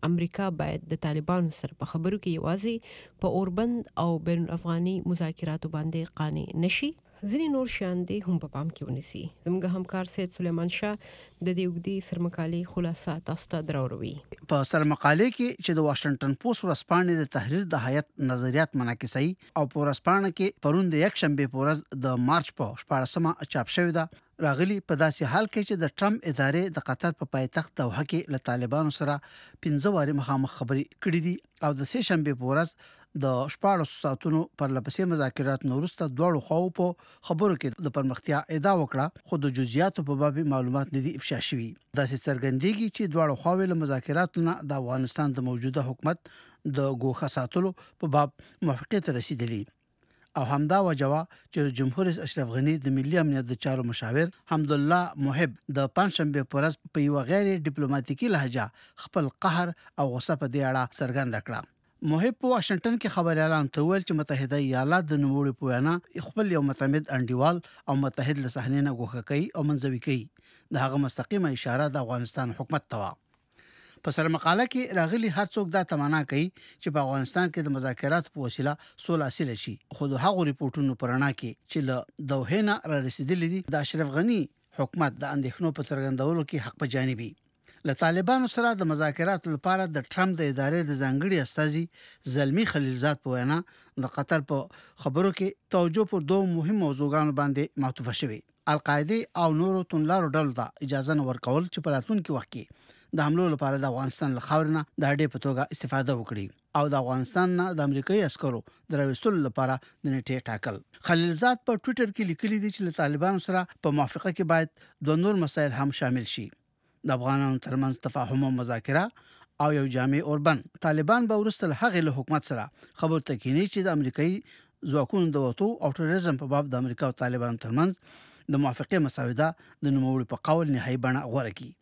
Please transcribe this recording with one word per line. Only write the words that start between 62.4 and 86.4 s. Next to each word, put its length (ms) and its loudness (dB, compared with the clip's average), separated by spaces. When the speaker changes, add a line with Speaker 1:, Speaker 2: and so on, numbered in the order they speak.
Speaker 2:
په 80 4
واشنګټن 480 0
کې 160 -4
خبریالانو 580 2
ته 80 2
وویل 240 2
چې 140 0
متحده 420 0
ایالات 480 2
د 140 2
نوموړي 340 2
په 100 -4
وینا 600 0
خپل 260 0
یو 140 2
معتمد 480 0
انډیوال 440 2
او 60 2
متحد 400 -2
له 100 -2
صحنې 320 0
نه 140 0
ګوښه 280 -6
کوي 160 0
او 120 -2
منزوي 380 0
کوي. 180 0
د 100 2
هغه 180 0
مستقیمه 540 -2
اشاره 320 0
د 180 -2
افغانستان 540 -4
حکومت 340 -4
ته 80 -4
وه. 100 -6
په 100 0
سره 180 2
مقاله 380 2
کې 260 -2
راغلي 360 2
هر 200 0
څوک 200 0
دا 160 4
تمنا 300 2
کوي 180 0
چې 480 -12
په 60 2
افغانستان 500 -2
کې 160 -4
د 80 -2
مذاکراتو 600 -2
په 80 -4
وسیله 260 -2
سوله 240 0
حاصله 320 -4
شي، 140 -8
خو 160 -2
د 100 -2
هغو 240 4
ریپورټونو 540 -2
په 100 -2
رڼا 160 2
کې 120 -8
چې 80 -2
له 60 0
دوحې 280 0
نه 40 4
را 120 2
رسېدلي 500 -2
دي، 60 -2
د 100 0
اشرف 300 -2
غني 240 2
حکومت 400 0
د 40 -6
اندېښنو 320 -2
په 120 -4
څرګندولو 600 0